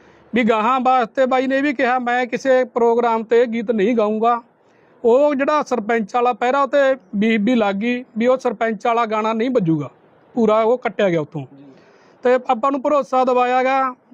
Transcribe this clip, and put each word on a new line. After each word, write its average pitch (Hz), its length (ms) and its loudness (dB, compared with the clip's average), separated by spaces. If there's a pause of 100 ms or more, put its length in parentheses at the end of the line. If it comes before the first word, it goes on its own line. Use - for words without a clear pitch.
(340)
ਵੀ 240 100 2
ਗਾਹਾਂ 226 360 0
ਵਾਸਤੇ 254 460 0
ਬਾਈ 254 220 0
ਨੇ 269 100 0
ਇਹ 269 60 0
ਵੀ 285 100 -2
ਕਿਹਾ, 254 260 0
"ਮੈਂ 247 260 -2
ਕਿਸੇ 254 380 0
ਪ੍ਰੋਗਰਾਮ 233 580 0
'ਤੇ 233 240 2
ਗੀਤ 233 260 -4
ਨਹੀਂ 226 260 0
ਗਾਊਂਗਾ।" 220 440 0 (640)
ਉਹ 277 320 4
ਜਿਹੜਾ 285 280 0
ਸਰਪੰਚ 226 520 -4
ਵਾਲਾ 247 180 2
ਪਹਿਰਾ, 240 280 -2
ਉਹ 277 60 0
'ਤੇ 269 300 0 (180)
ਬੀਬ 214 300 0
ਵੀ 254 100 2
ਲੱਗ 202 200 0
ਗਈ 247 300 -4 (120)
ਵੀ 226 100 0
ਉਹ 254 100 2
ਸਰਪੰਚ 226 500 -4
ਵਾਲਾ 233 180 0
ਗਾਣਾ 214 280 -2
ਨਹੀਂ 226 160 -2
ਵੱਜੂਗਾ, 160 400 -2 (440)
ਪੂਰਾ 220 280 2
ਉਹ 226 160 0
ਕੱਟਿਆ 214 320 -2
ਗਿਆ 170 120 0
ਉੱਥੋਂ। 147 240 -10 (800)
ਤੇ 254 160 4 (100)
ਆਪਾਂ 262 220 0
ਨੂੰ 277 100 -4
ਭਰੋਸਾ 269 420 0
ਦਿਵਾਇਆ 247 400 0
ਗਾ। 262 320 0 (180)